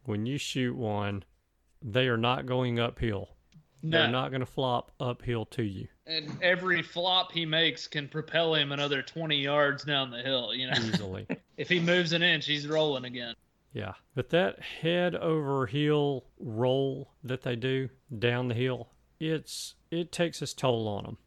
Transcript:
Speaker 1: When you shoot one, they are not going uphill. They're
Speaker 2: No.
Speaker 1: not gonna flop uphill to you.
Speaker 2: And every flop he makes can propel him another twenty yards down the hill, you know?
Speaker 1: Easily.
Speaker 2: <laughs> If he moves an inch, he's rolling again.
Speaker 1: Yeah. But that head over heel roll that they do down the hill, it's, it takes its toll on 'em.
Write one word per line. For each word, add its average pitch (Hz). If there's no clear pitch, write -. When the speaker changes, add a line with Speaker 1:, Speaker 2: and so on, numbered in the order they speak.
Speaker 1:
When 107
you 139
shoot 127
one, 104
they 127
are 117
not 127
going 127
uphill. 113
They're 160
Speaker 2:
No. 120
Speaker 1:
not 131
gonna 131
flop 123
uphill 120
to -
you. 104
Speaker 2:
And 156
every 175
flop 180
he 165
makes 160
can 143
propel 160
him 143
another 143
twenty 156
yards 143
down 135
the 120
hill, 127
you 127
know? 131
Speaker 1:
Easily. 101
Speaker 2:
<laughs> -
If 147
he 180
moves 170
an 170
inch, 156
he's 147
rolling 151
again. 120
Speaker 1:
Yeah. 101
But 131
that 180
head 175
over 139
heel 147
roll 131
that 123
they 123
do 131
down 123
the 117
hill, 123
it's, 160
it 170
takes 170
its 135
toll 113
on 104
'em. 113